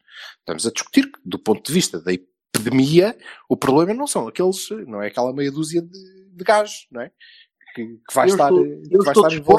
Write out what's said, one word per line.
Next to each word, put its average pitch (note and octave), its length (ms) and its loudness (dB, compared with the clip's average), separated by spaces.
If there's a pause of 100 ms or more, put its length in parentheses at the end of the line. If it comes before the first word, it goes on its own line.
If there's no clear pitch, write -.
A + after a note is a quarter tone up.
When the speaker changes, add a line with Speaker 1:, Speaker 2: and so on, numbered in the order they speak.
(400)
Speaker 1:
Estamos E2 260 -8
a A2+ 60 -2
discutir - 400 -2
que, - 140 -20
do F2+ 120 -8
ponto - 280 -2
de C#3+ 80 -8
vista E3 260 -2
da F2 140 -2
epidemia, C3+ 1040 0 (320)
o B2+ 80 0
problema E3 360 2
não C#4 140 -6
são A#2+ 220 -4
aqueles, F#3 400 -4 (180)
não G#2 140 -8
é G#2 60 -6
aquela B2 260 -4
meia C#3 180 -4
dúzia D#3+ 300 -4
de, F#3+ 500 -20
de F3 140 -18
gajos, G#3+ 440 -2
não A#2+ 120 -12
é? C3 100 -12 (640)
Que, A2+ 100 -10 (220)
que - 60 -14
vai B2+ 160 4
Speaker 2:
Eu - 20 2
Speaker 1:
estar, F3+ 220 4
Speaker 2:
estou, - 100 4
Speaker 1:
que D3 80 -4 (240)
Speaker 2:
eu G3+ 80 4
Speaker 1:
vai C#3+ 80 0
Speaker 2:
estou G#3 140 6
Speaker 1:
estar - 20 4
Speaker 2:
disposto, D#3+ 140 -2 (180)